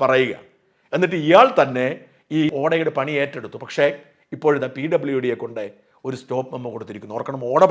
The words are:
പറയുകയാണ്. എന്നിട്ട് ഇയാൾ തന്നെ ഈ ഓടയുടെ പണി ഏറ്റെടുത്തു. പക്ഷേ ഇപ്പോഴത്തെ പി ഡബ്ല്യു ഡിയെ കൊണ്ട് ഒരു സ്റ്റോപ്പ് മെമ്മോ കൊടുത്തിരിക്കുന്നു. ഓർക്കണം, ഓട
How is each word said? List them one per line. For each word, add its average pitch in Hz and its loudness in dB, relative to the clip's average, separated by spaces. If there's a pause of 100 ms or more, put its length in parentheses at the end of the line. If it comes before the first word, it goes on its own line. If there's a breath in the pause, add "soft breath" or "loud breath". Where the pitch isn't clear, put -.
പറയുകയാണ്. 131 0 (500)
എന്നിട്ട് 180 0 (100)
ഇയാൾ 202 8 (120)
തന്നെ 127 0 (520 soft breath)
ഈ 156 2 (180)
ഓടയുടെ 160 0
പണി 143 -4
ഏറ്റെടുത്തു. 131 -8
പക്ഷേ 143 2 (480 soft breath)
ഇപ്പോഴത്തെ 139 0
പി 135 -6
ഡബ്ല്യു 143 -2
ഡിയെ 120 0
കൊണ്ട് 113 -8 (420 soft breath)
ഒരു 131 -8
സ്റ്റോപ്പ് 127 -6
മെമ്മോ 123 -10
കൊടുത്തിരിക്കുന്നു. 107 -14
ഓർക്കണം, 131 -8 (100)
ഓട 160 8